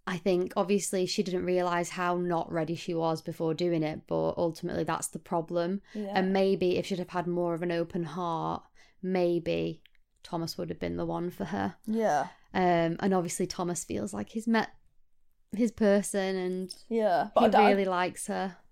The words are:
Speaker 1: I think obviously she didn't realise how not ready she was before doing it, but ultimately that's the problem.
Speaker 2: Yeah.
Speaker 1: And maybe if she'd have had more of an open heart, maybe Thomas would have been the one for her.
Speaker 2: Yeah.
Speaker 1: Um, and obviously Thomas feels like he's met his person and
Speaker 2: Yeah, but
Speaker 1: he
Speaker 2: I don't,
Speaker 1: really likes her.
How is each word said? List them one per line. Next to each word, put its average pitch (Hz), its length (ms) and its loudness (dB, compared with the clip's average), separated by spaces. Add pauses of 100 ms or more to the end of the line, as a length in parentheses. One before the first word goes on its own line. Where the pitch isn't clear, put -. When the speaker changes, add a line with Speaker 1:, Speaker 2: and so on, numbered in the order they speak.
Speaker 1:
I 180 120 -2
think 180 360 2
obviously 190 520 0
she 202 160 0
didn't 180 240 -2
realise 175 420 2
how 175 300 -2
not 175 340 -2
ready 165 220 -2
she 175 180 -8
was 160 300 0
before 160 320 -2
doing 170 280 2
it, 156 240 -4
but 165 300 0
ultimately 170 480 -2
that's 165 240 -4
the 175 100 -10
problem. 175 600 -2 (140)
Speaker 2:
Yeah. 208 200 -6
Speaker 1:
And 190 200 2
maybe 190 420 2
if 175 80 -2
she'd 185 140 -4
have 175 100 -6
had 175 180 -4
more 175 280 0
of 165 80 -6
an 175 100 -2
open 170 320 -2
heart, 165 580 -4 (400)
maybe 170 800 0 (400)
Thomas 165 360 -6
would 170 120 -6
have 160 100 -8
been 170 160 -4
the 170 100 -4
one 170 240 -4
for 190 160 -8
her. 196 300 -4 (100)
Speaker 2:
Yeah. 202 420 0 (240)
Speaker 1:
Um, 175 480 2
and 190 140 2
obviously 175 320 0
Thomas 175 380 -4
feels - 300 -6
like 208 160 -6
he's 220 160 -6
met 226 240 2 (840)
his 214 200 2
person 196 640 2
and 185 380 -4 (140)
Speaker 2:
Yeah, 208 460 2
but - 80 6
Speaker 1:
he 226 40 8
Speaker 2:
I 214 40 6
don't, 202 160 8
Speaker 1:
really 196 180 6
likes 180 420 -2
her. 185 300 -4 (160)